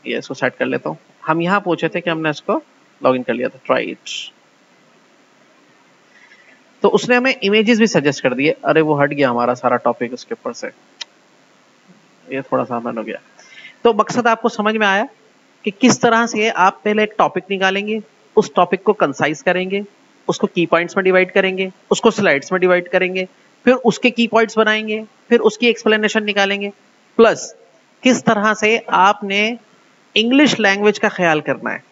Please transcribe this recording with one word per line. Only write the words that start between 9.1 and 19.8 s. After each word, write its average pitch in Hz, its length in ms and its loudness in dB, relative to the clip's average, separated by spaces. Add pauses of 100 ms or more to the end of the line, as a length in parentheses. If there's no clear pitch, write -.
गया 143 200 0
हमारा 120 240 0
सारा 123 220 0
topic 120 360 -4
उसके - 200 -14
ऊपर 120 200 -10
से। - 180 -12 (1600)
ये 135 160 -8
थोड़ा 131 220 -2
सा 120 120 -6
अमन 117 220 -6
हो 110 60 -8
गया। 107 140 -10 (680)
तो 233 100 4
मकसद 220 340 0
आपको 226 200 0
समझ 214 280 -2
में 214 100 0
आया 196 220 0 (560)
कि 214 60 -2
किस 226 300 2
तरह 233 260 2
से 226 240 -2
आप 190 340 2
पहले 214 180 0
एक 214 160 -4
topic 170 320 0
निकालेंगे, 196 520 -2 (340)
उस - 180 0
topic 180 280 0
को 214 100 2
कंसाइज 151 500 -2
करेंगे, 190 420 -2 (440)